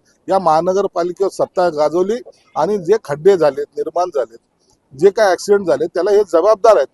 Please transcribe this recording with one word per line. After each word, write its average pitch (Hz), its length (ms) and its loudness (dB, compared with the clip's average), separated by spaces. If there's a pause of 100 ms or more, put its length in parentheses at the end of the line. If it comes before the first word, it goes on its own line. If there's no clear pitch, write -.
(300)
या 190 100 0
महानगरपालिकेवर 180 880 -2
सत्ता 175 400 -2
गाजवली 160 460 -2 (400)
आणि 190 220 -2
जे 175 160 -2 (100)
खड्डे 156 340 2
झालेत, 143 280 0 (120)
निर्माण 160 280 -4 (100)
झालेत, 117 220 -6 (600)
जे 180 120 4
काय 196 220 2
ॲक्सिडेंट 202 360 -2
झाले, 151 200 0
त्याला 185 240 -2
हे 202 100 4 (120)
जबाबदार 202 420 4
आहेत. 139 180 0